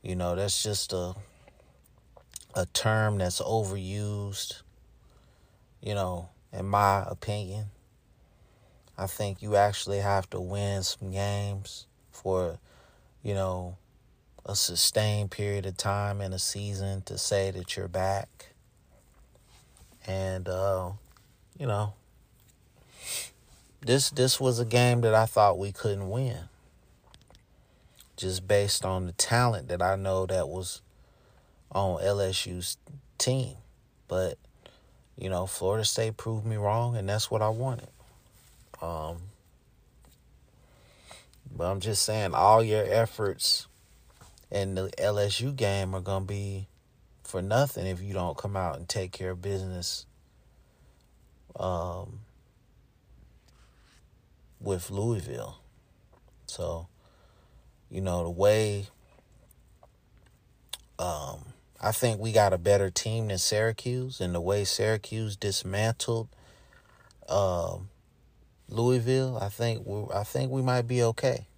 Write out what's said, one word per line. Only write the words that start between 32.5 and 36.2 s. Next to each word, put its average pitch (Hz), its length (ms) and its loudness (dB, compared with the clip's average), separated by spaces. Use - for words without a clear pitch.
team. 127 360 0
But, 90 320 -2
you 92 140 -8
know, 92 160 -2
Florida 101 400 0
State 110 320 0
proved 113 280 -6